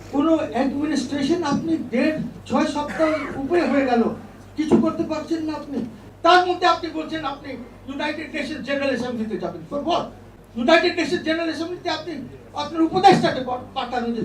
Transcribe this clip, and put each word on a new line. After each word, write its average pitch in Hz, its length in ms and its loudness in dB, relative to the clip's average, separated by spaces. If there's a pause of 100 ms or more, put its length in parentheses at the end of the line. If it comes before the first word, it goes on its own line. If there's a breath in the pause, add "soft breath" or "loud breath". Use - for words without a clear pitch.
(120)
কোনো 311 280 4 (120)
অ্যাডমিনিস্ট্রেশন 277 920 0
আপনি 311 340 0
দেড়, 277 400 0 (280)
ছয় 294 200 2
সপ্তাহ 302 440 0 (260)
উপরে 285 320 0
হয়ে 269 180 2
গেল, 240 180 4 (520)
কিছু 311 220 2
করতে 320 260 0
পারছেন 320 420 -4
না 311 80 -4
আপনি। 277 320 -6 (360 loud breath)
তার 359 260 8
মধ্যে 359 180 0
আপনি 339 260 2
বলছেন 311 340 -6
আপনি 285 280 -8 (340)
ইউনাইটেড 302 480 -6
নেশন 262 280 -6
জেনারেল 269 320 0
অ্যাসেম্বলিতে 214 420 -4
যাবেন। 165 240 -6 (100)
For 285 160 -4
what? 339 140 2 (540)
ইউনাইটেড 330 400 4
নেশন 339 220 -2
জেনারেল 330 300 -2
অ্যাসেম্বলিতে 330 420 -6
আপনি 320 240 -6 (400)
আপনার 302 280 -2
উপদেষ্টাকে 349 600 6
পা-, 254 320 -6
পাঠান, 240 400 -2
যে 220 120 -4